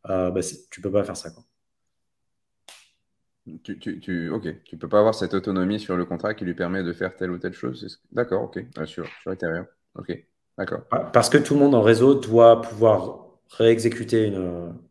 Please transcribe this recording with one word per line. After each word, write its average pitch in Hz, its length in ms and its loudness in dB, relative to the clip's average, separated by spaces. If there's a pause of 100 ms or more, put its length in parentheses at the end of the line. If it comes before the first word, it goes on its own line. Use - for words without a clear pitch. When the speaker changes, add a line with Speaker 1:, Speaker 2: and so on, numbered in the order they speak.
Speaker 1:
euh, 92 220 -2
bah, 92 120 -4
c'est, - 280 -12
tu - 100 -20
peux 98 100 -6
pas 101 140 0
faire 92 120 -10
ça, 82 140 -14
quoi. - 120 -20 (2250)
Speaker 2:
Tu, - 160 -12
tu, 90 220 -10
tu, 85 280 -6
ok, 80 360 -8
tu - 120 -20
peux 82 120 -12
pas 104 100 2
avoir 107 160 4
cette 92 200 -6
autonomie 95 440 -2
sur 95 180 -6
le 87 80 -2
contrat 101 300 -6
qui - 100 -12
lui 90 100 -6
permet 92 280 -6
de 87 100 -6
faire 90 240 -6
telle 92 140 -8
ou 87 80 -8
telle 90 140 -8
chose. - 280 -10
C'est - 80 -16
ce, - 100 -20 (120)
d'accord, 120 340 -4
ok, - 200 -12 (140)
euh, 80 80 -8
sur, 82 200 -12 (160)
sur 95 100 -10
Ethereum, 87 340 -6 (300)
ok, - 280 -12 (340)
d'accord. - 320 -8
Speaker 1:
Pa-, - 220 -4
parce 113 160 4
que 147 100 4
tout 143 160 0
le 143 60 2
monde 143 140 6
en 113 80 4
réseau 117 320 6
doit 117 480 6
pouvoir 107 640 0 (240)
réexécuter 113 760 2
une 87 480 -6 (160)